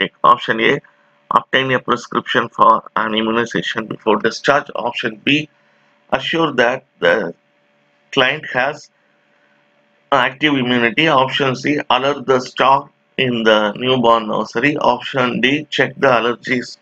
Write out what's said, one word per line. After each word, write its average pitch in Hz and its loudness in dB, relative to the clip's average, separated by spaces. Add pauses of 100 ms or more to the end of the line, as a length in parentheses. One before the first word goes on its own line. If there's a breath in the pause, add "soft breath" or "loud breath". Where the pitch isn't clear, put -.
take? 98 -4 (120)
Option 117 2
A, 135 0 (500 soft breath)
obtain 131 0
a 123 0
prescription 120 -4
for 113 2 (140)
an 110 -2
immunization 110 -2
before 104 0
discharge. 139 0
Option 110 -6
B, 151 0 (640)
assure 151 -2
that 123 0 (140)
the 87 0 (760)
client 139 0
has 131 -4 (1200)
active 135 2
immunity. 123 0
Option 131 2
C, 143 -2 (100)
alert 131 0
the 131 2
staff 135 0 (280)
in 120 -2
the 107 4
newborn 117 2
nursery. 117 -2
Option 123 -2
D, 143 0
check 131 -2
the 135 2
allergies 120 -2